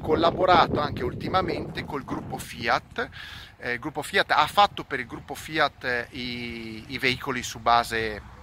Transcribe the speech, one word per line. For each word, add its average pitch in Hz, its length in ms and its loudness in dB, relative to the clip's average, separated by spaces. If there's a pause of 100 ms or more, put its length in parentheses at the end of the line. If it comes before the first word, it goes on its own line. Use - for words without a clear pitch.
collaborato 170 800 4
anche 143 240 -2
ultimamente 147 840 -2
col 143 200 -6
gruppo - 340 -8
Fiat. 127 680 -2 (500)
Eh, 123 160 -4
il 120 40 -4
gruppo 143 240 -6
Fiat 180 300 0
ha 143 140 6
fatto 202 360 4
per 143 160 -4
il 123 80 -6
gruppo 143 280 -12
Fiat, 156 500 -2
eh, 123 260 -2
i, 117 760 -8
i 131 100 -8
veicoli 127 460 0
su - 160 -10
base 113 600 2 (220)